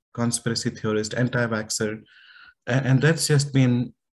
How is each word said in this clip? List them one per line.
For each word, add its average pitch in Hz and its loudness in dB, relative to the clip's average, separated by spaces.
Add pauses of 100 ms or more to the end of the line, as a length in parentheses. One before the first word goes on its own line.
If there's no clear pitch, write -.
(140)
conspiracy 117 -2
theorist, 107 -2
anti-vaxxer. 113 -2 (680)
And, 123 0
and 127 4
that's 156 2
just 143 2
been, 123 2 (200)